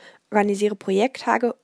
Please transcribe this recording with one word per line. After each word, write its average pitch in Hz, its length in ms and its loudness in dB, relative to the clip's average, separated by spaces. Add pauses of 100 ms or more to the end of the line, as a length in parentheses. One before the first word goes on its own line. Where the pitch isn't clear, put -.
(300)
organisiere 208 440 0
Projekttage 226 880 -2